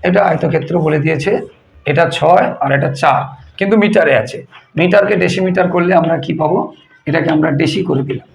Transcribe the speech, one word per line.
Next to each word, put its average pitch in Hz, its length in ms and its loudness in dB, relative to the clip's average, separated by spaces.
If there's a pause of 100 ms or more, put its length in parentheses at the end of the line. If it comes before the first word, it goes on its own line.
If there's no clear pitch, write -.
এটা 185 120 2 (100)
আয়তক্ষেত্র 156 440 -2 (120)
বলে 151 200 0
দিয়েছে, 156 260 -2 (600)
এটা 165 120 2 (140)
ছয় 170 280 4 (180)
আর 139 140 -2
এটা 135 120 0 (120)
চার, 135 200 2 (360)
কিন্তু 196 240 0
মিটারে 196 400 2
আছে। - 160 -8 (420)
মিটারকে 196 440 2
ডেসিমিটার 185 500 0
করলে 175 280 0
আমরা 165 140 0 (100)
কি 160 160 -4
পাবো? 160 180 0 (500)
এটাকে 156 260 0
আমরা 156 140 2 (100)
ডেসি 180 300 0
করে 139 180 0
দিলাম 131 280 -10